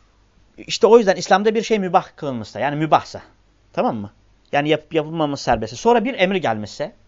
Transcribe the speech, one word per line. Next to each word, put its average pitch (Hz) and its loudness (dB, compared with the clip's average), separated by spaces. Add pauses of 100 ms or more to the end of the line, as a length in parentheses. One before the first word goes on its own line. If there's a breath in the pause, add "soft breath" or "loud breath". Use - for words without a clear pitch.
(580)
İşte - 0
o 226 8
yüzden 196 4
İslam'da 196 0
bir 226 -2
şey 220 0
mübah 185 0 (100)
kılınmışsa, 120 -8
yani 143 -2
mübahsa. 151 0 (520)
Tamam 190 -2
mı? 104 -10 (400)
Yani 147 0
yapıp 151 0
yapılmaması 156 -2
serbest. 117 -2
Sonra 226 2
bir 240 -6
emir 190 2
gelmişse, 139 -4 (120)